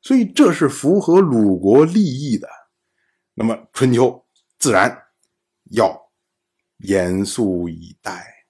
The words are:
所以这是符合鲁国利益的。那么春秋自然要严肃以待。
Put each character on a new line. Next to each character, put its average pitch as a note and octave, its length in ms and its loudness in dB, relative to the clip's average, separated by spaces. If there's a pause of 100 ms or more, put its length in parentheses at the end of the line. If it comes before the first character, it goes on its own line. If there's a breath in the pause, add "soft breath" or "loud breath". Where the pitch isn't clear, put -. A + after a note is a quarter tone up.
所 C4 120 -2
以 A#3+ 100 2
这 F#3+ 280 2
是 D3 160 -2
符 E3+ 320 -2
合 F3+ 200 2
鲁 A2 380 0
国 A2 260 4
利 F#3 200 0
益 C3+ 320 -4
的。 - 120 -10 (880)
那 A2 100 -6
么 A2+ 280 -6
春 B2+ 200 0
秋 B2 340 0 (320)
自 B2 120 -2
然 G2 360 0 (640)
要 G2 400 -2 (680)
严 F#2+ 480 -2
肃 F#2 440 -4
以 E2 340 -16
待。 - 480 -16